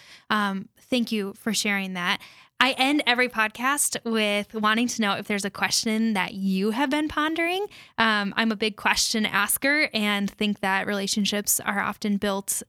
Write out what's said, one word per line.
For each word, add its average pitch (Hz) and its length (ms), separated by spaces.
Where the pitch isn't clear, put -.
um, 202 400
thank 240 320
you 202 280
for 214 160
sharing 196 400
that. 180 260
I 254 120
end 269 340
every 247 240
podcast 240 720
with 208 480
wanting 220 360
to 233 120
know 202 140
if 202 120
there's 202 200
a 196 40
question 220 640
that 185 220
you 196 380
have 262 180
been 302 180
pondering. 330 580
Um, 214 400
I'm 226 160
a 208 40
big 214 200
question 214 480
asker 254 720
and 208 360
think 208 300
that 190 260
relationships 202 760
are 202 200
often 208 380
built 196 500